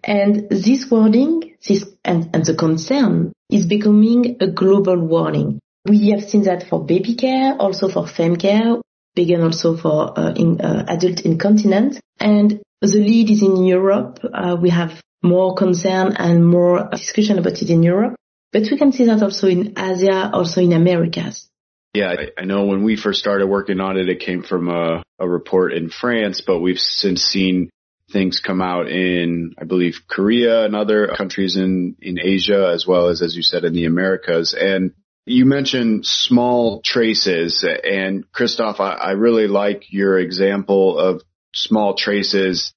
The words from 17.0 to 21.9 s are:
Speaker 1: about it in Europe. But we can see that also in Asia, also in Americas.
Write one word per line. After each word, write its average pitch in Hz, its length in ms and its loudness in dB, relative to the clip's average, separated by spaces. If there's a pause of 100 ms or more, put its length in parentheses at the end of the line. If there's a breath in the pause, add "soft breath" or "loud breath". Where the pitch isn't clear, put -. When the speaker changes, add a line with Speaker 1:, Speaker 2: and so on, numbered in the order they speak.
Speaker 1:
about 175 220 -2
it - 80 -6
in 165 120 4
Europe. 196 340 2 (360)
But 214 180 0
we 285 80 0
can 285 140 4
see 254 140 2
that 214 180 4
also 196 240 -2
in 185 300 0
Asia, 190 540 0
also 180 300 -2
in 175 120 4
Americas. 170 760 0 (480)